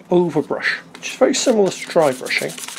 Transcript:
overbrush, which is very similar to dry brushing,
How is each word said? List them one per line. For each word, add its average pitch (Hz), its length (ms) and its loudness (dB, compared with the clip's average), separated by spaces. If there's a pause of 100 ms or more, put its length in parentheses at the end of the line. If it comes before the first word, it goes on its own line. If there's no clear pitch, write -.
(120)
overbrush, 170 640 0 (180)
which - 160 -12
is - 40 -12
very - 180 4
similar 214 380 2
to - 160 -12
dry 151 240 4
brushing, - 400 -4 (280)